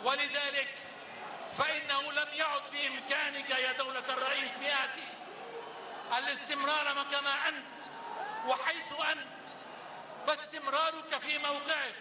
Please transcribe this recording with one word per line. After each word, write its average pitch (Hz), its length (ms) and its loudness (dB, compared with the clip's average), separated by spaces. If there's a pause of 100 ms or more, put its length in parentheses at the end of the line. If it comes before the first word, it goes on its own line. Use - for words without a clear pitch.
ولذلك 277 720 2 (760)
فإنه 294 580 2
لم 294 220 2
يعد 294 280 2 (100)
بإمكانك 277 760 0
يا 262 220 4
دولة 262 380 -2
الرئيس 262 480 0
مئاتي 277 500 0 (1080)
الاستمرار 277 920 2
كما 285 220 2 (160)
أنت 285 320 -6 (680)
وحيث 302 640 0
أنت، - 340 -4 (840)
فاستمرارك 302 920 2
في 294 180 2
موقعك 285 640 2